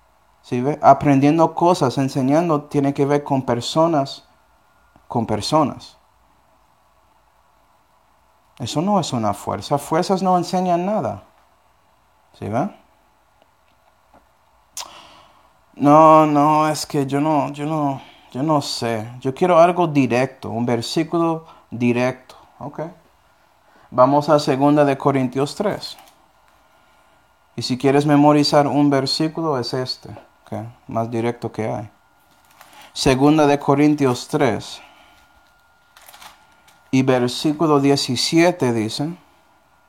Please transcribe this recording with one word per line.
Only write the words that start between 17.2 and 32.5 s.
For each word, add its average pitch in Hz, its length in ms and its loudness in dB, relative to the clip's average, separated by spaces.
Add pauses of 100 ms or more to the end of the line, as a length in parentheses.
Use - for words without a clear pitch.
no, 147 300 -2
yo 147 160 -8
no, 147 340 -4 (320)
yo 127 100 -8
no 151 200 0
sé. 117 440 -6 (140)
Yo 135 140 -4
quiero 175 260 4
algo 175 260 4
directo, 131 600 0
un 110 160 -4
versículo 160 800 -2 (260)
directo. 120 680 -2 (220)
Ok. 147 260 -12 (1080)
Vamos 139 400 2
a 151 80 6
segunda 147 480 2
de 135 100 0
Corintios 135 580 -2
tres. - 440 -6 (1600)
Y 123 60 -12
si 127 160 -4
quieres 139 300 2
memorizar 147 600 4
un 143 220 2
versículo, 143 720 -2
es 120 160 -6
este, 127 360 -8 (340)
ok, 107 200 -10 (220)
más 113 240 -4
directo 117 420 -4
que 110 160 -6
hay. 113 220 -8 (1000)